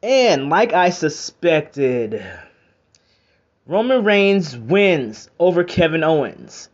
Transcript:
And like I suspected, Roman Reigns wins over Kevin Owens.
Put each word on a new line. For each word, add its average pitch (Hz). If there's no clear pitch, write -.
And 214
like 170
I 180
suspected, 139
Roman 226
Reigns 196
wins 143
over 175
Kevin 165
Owens. -